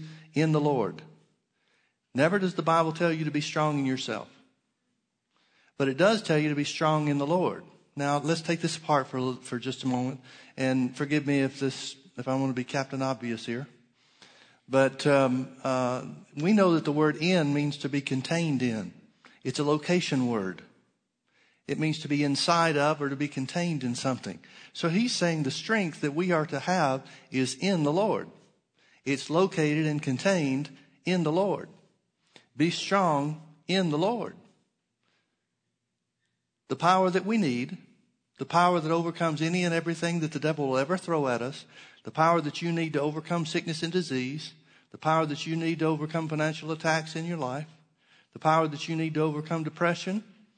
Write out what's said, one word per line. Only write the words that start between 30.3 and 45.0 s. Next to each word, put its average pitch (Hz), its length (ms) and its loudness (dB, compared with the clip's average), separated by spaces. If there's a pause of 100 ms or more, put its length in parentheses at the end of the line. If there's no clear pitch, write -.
in 180 160 2
the 156 100 2
Lord. 170 380 0 (880)
Be 165 140 2
strong 156 680 0 (280)
in 180 240 0
the 147 80 0
Lord. 196 360 -2 (2250)
The 131 60 -2
power 185 360 4
that 185 120 0
we 220 140 0
need, 143 400 -2 (640)
the 131 80 -6
power 175 320 4
that 156 120 -2
overcomes 165 520 0
any 180 200 0
and 170 120 2
everything 170 460 -2
that 156 100 -2
the 143 80 -6
devil 147 300 0
will 131 100 2
ever 151 180 0
throw 156 300 -2
at 117 160 0
us, 139 220 -8 (380)
the - 60 -12
power 165 320 4
that 151 220 -6
you 170 80 -2
need 165 220 -2
to 143 80 0
overcome 160 440 -2
sickness 160 380 -4
and 165 100 -6
disease, 143 600 -4 (380)
the 131 60 -16
power 160 300 2